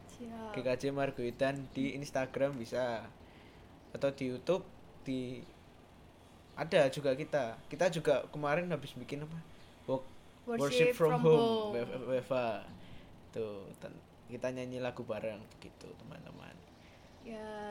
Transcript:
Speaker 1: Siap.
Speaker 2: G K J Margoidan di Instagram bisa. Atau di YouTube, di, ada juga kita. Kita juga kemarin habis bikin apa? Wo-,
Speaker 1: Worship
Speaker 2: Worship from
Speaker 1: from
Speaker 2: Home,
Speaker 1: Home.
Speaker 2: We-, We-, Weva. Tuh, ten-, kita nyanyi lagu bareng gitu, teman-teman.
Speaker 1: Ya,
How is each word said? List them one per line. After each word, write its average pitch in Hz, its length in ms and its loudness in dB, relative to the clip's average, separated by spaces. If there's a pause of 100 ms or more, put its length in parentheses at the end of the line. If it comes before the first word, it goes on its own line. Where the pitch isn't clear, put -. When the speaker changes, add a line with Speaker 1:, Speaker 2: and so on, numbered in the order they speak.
Speaker 1:
Siap. 226 420 -10
Speaker 2:
G 160 140 -4
K 127 80 2
J 123 160 -2
Margoidan 135 840 0
di 135 220 0
Instagram 139 640 0
bisa. 117 480 -2 (840)
Atau - 240 0
di 135 160 -4
YouTube, 147 380 0 (360)
di, 127 440 -6 (1080)
ada 156 360 6
juga 139 240 2
kita. 131 540 -2
Kita 151 200 2
juga 156 400 4
kemarin 147 400 0
habis 151 240 -4
bikin 139 320 -8
apa? 160 140 -10 (480)
Wo-, 131 180 0 (420)
Speaker 1:
Worship 233 180 0
Speaker 2:
Worship 247 300 6
from 247 200 6
Speaker 1:
from 247 80 4
Speaker 2:
Home, 156 160 10
Speaker 1:
Home. 226 360 4
Speaker 2:
We-, 120 140 0
We-, 127 180 -6 (120)
Weva. 120 460 0 (680)
Tuh, 104 380 -6 (100)
ten-, - 220 -14 (280)
kita 120 220 -6
nyanyi 127 300 -6
lagu 123 240 -4
bareng 110 360 -4 (180)
gitu, - 300 -16 (100)
teman-teman. - 580 -16 (680)
Speaker 1:
Ya, 226 220 -10 (280)